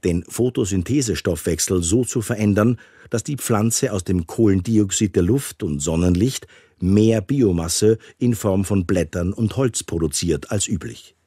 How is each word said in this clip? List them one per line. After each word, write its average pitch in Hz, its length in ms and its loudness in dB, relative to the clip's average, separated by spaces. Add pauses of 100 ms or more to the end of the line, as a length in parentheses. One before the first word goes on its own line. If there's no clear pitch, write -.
den 85 200 0
Photosynthesestoffwechsel 98 1600 -2
so 107 240 2
zu 123 160 -4
verändern, 107 560 2 (320)
dass 113 140 -4
die 147 140 -6
Pflanze 113 540 0
aus 98 120 -4
dem 90 240 -2
Kohlendioxid 104 880 2
der 92 80 4
Luft 120 400 -2
und 76 160 -4
Sonnenlicht 87 680 0 (320)
mehr 107 420 4
Biomasse 107 760 2 (220)
in 120 160 0
Form 98 300 -2
von 95 200 0
Blättern 90 480 -2
und 113 220 -2
Holz 131 280 -2
produziert 80 680 -4
als - 160 -4
üblich. - 480 -8 (120)